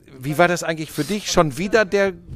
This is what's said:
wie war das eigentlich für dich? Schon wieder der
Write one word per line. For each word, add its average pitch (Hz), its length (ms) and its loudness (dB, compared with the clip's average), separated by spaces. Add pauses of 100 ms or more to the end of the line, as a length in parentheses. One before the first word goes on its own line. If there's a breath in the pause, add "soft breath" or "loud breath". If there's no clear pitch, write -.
(200)
wie 139 180 -6
war 175 100 6
das 170 140 -2
eigentlich 160 300 -6
für 151 120 -2
dich? 190 260 -6
Schon 147 280 2
wieder 208 260 2
der 196 280 0 (240)